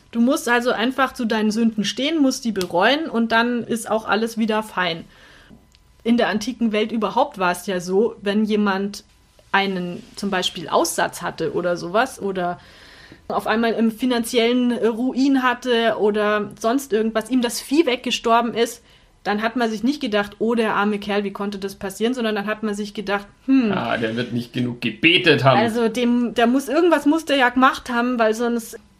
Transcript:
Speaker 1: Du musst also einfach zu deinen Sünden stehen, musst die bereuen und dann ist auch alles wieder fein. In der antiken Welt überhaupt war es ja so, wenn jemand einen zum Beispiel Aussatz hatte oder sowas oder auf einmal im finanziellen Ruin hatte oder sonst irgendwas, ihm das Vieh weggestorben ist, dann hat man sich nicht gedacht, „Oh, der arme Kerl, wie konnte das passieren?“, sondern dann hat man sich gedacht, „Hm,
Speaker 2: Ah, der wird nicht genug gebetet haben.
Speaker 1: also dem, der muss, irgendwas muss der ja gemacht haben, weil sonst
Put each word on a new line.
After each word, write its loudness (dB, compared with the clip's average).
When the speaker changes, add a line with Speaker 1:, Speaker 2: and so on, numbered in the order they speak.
Speaker 1:
Du -2
musst 2
also 2
einfach 0
zu -6
deinen 0
Sünden 0
stehen, 0
musst 0
die -2
bereuen 0
und 0
dann 0
ist -6
auch -2
alles -2
wieder 0
fein. -4
In 4
der 2
antiken -2
Welt -2
überhaupt 0
war 2
es -4
ja -2
so, 0
wenn 0
jemand 0
einen -2
zum -4
Beispiel -4
Aussatz 0
hatte -6
oder -2
sowas -2
oder -4
auf -2
einmal 2
im 2
finanziellen 0
Ruin 2
hatte 0
oder 0
sonst -2
irgendwas, 0
ihm 2
das -2
Vieh 2
weggestorben 0
ist, -2
dann -2
hat -2
man 0
sich -6
nicht -2
gedacht, -2
„Oh, 0
der 0
arme 0
Kerl, -2
wie -6
konnte -6
das -8
passieren?“, -4
sondern -2
dann -4
hat -6
man -2
sich -8
gedacht, -4
„Hm, 4
Speaker 2:
Ah, 0
der -2
wird -2
nicht -4
genug -4
gebetet 4
haben. 6
Speaker 1:
also 2
dem, 0
der 4
muss, 2
irgendwas 4
muss 2
der 0
ja 4
gemacht 2
haben, -2
weil 4
sonst -4